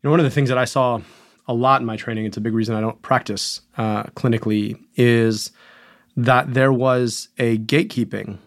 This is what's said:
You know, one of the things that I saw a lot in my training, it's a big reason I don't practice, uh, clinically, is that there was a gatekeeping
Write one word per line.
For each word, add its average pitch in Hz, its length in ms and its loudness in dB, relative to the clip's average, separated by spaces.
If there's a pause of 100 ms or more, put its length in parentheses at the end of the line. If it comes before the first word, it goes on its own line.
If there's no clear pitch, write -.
You 143 60 0
know, - 20 4
one 170 80 6
of 156 60 4
the 123 60 2
things 139 180 0
that 127 80 2
I 127 80 2
saw 123 340 0 (480)
a 127 60 -4
lot 127 260 4
in 120 80 -4
my 110 80 -6
training, 110 300 -6
it's 101 100 -6
a 107 60 -8
big 110 120 -2
reason 113 220 -2
I 107 60 -2
don't 110 200 -4
practice, - 600 -4 (160)
uh, 107 260 -2 (120)
clinically, 110 640 0 (200)
is 117 540 2 (680)
that 127 360 2
there 135 200 4
was 127 640 0
a 117 220 2
gatekeeping 110 880 -2